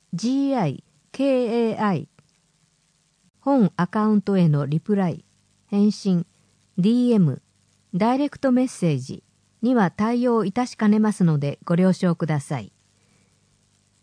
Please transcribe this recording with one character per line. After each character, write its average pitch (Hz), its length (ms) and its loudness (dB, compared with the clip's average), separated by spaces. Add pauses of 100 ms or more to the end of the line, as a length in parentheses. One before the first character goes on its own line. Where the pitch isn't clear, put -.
(140)
ー 175 40 -6
ジ 214 120 -4
ー 269 300 0
ア 175 80 0
イ - 160 -6 (280)
ケ - 120 -4
ー 240 500 0
エ - 40 -6
ー 214 80 -2
ア 202 100 2
イ。 - 120 -6 (1300)
本 269 340 2
ア - 120 0
カ 214 180 -2
ウ 214 100 2
ン 208 60 2
ト 196 160 -2
へ 175 100 4
の 143 180 2
リ 151 140 -4
プ 208 160 -4
ラ 185 140 0
イ、 - 160 -10 (420)
返 202 240 2
信、 180 340 -2 (520)
デ 185 120 2
ィ 247 200 2
ー 240 40 2
エ 214 60 4
ム、 147 220 2 (520)
ダ 214 220 0
イ - 20 0
レ 285 120 -2
ク - 80 -14
ト 269 140 0
メ 247 120 2
ッ 262 40 -2
セ 170 260 -2
ー 135 60 -2
ジ 131 240 -12 (380)
に 254 140 0
は 196 160 2
対 240 360 -2
応 226 160 2
い 190 80 -2
た 247 140 -4
し - 100 -12
か 220 140 0
ね 214 100 4
ま 214 140 2
す - 100 -2
の 156 160 2
で 143 240 -6
ご 175 120 -2
了 185 180 2
承 175 220 0
く 165 100 -4
だ 156 140 -2
さ 139 200 -8
い。 98 140 -14 (1300)